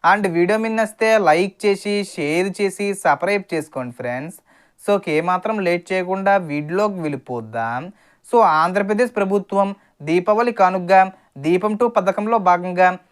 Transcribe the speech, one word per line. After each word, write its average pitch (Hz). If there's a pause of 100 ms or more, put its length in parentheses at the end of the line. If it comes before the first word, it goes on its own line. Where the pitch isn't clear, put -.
And 202 (100)
వీడియో 180
మీకు 220
నచ్చితే 220 (180)
లైక్ 185 (100)
చేసి, 202 (200)
షేర్ 165 (100)
చేసి, 202 (160)
సబ్స్క్రైబ్ 185
చేసుకోండి 131
ఫ్రెండ్స్. 127 (480)
So, 202 (260)
ఏమాత్రం 180 (140)
లేట్ 175
చేయకుండా 190 (160)
వీడియోలోకి 180
వెళ్ళిపోదాం. 120 (480)
So, 240 (240)
ఆంధ్రప్రదేశ్ 202
ప్రభుత్వం 196 (420)
దీపావళి 214
కానుకగా 185 (460)
దీపం 185
టూ 240 (100)
పథకంలో 208 (120)
భాగంగా 180 (200)